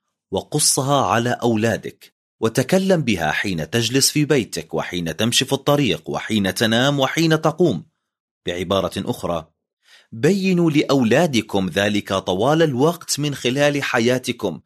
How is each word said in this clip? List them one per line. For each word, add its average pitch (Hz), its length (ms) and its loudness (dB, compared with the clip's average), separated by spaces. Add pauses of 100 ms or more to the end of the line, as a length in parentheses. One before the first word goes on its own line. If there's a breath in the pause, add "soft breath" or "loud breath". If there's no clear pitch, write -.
(300)
"وقصها 139 760 0
على 117 240 2
أولادك، 113 840 -2 (260)
وتكلم 175 640 2
بها 87 300 0
حين 85 380 -4
تجلس 117 400 0
في 151 140 0
بيتك، 120 500 -2
وحين 82 420 -4
تمشي 120 280 0
في 127 80 -2
الطريق، 135 580 0
وحين 95 440 -2
تنام، 123 460 2
وحين 156 400 2
تقوم." 156 460 0 (600)
بعبارة 90 500 -2
أخرى، 87 520 -6 (640 soft breath)
بينوا 175 580 2
لأولادكم 127 1000 2
ذلك 101 440 0
طوال 101 500 2
الوقت 151 580 0
من 147 140 -4
خلال 139 480 0
حياتكم، 120 840 -2